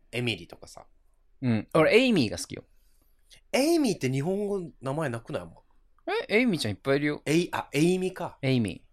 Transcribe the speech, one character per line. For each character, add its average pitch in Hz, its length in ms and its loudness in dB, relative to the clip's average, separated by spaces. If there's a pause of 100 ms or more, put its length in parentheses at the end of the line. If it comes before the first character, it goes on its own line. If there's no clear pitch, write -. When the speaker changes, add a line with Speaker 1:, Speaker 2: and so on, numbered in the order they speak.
(120)
Speaker 1:
エ 120 100 -4
ミ 117 160 -2
リ 85 100 -18
と - 100 -18
か - 100 -20
さ。 - 180 -20 (560)
Speaker 2:
う 127 80 0
ん。 110 240 0
俺、 156 240 4
エ 262 80 6
イ 240 80 2
ミ 135 140 4
ー - 20 -2
が 87 80 -8
好 - 80 -8
き - 100 -12
よ。 - 80 -16 (880)
Speaker 1:
エ 294 240 2
イ 320 40 4
ミ 254 120 2
ー 151 40 0
っ - 40 -18
て 131 100 -2
日 135 120 0
本 190 260 -4
語 196 140 -4 (200)
名 131 120 -6
前 151 160 -2
な 117 100 -6
く 143 140 -12
な 107 60 -4
い？ - 20 -6
あ 85 40 -10
ん 82 40 -18
ま。 80 60 -20 (760)
Speaker 2:
え、 196 80 2
エ 240 40 4
イ 262 40 2
ミ 190 120 2
ー - 40 -4
ち 110 60 -2
ゃ - 20 0
ん - 20 -2
い 95 40 -4
っ - 20 -20
ぱ 135 160 0
い 143 40 4
い - 40 2
る 147 60 -2
よ。 - 180 -4
Speaker 1:
エ 147 120 2
イ、 175 140 0
あ、 - 200 -6
エ 143 100 2
イ 180 180 4
ミ 185 140 -4
か。 - 280 -10
Speaker 2:
エ 131 120 2
イ 123 60 4
ミ 98 340 -4